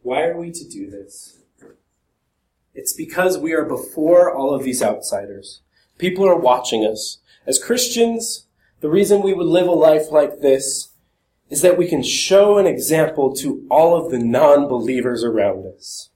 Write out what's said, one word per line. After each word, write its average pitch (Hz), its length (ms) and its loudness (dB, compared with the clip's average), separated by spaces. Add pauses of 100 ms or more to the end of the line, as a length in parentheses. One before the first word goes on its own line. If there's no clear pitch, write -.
Why 131 220 -4
are 170 140 -4
we 170 140 -10
to - 160 -16
do 98 220 -16
this? - 500 -20 (1300)
It's - 180 -10
because 180 460 -2
we 160 160 -6
are 156 100 0
before 175 720 2
all 139 200 -2
of 127 120 -4
these 120 180 -2
outsiders. 101 800 -6 (360)
People 185 280 -2
are 175 140 4
watching 123 460 0
us. - 320 -6 (280)
As 135 160 -2
Christians, 233 840 -2 (340)
the 151 100 -4
reason 202 320 2
we 196 120 0
would 175 120 -4
live 175 220 2
a 175 40 0
life 156 400 4
like 147 280 0
this - 540 0 (560)
is - 120 -4
that 175 160 4
we 175 120 0
can 139 120 -2
show 202 560 2
an 196 80 4
example 135 720 0
to - 340 -6
all 170 280 4
of - 120 -4
the 127 80 -4
non-believers 123 1080 2
around 101 400 -2
us. - 500 -18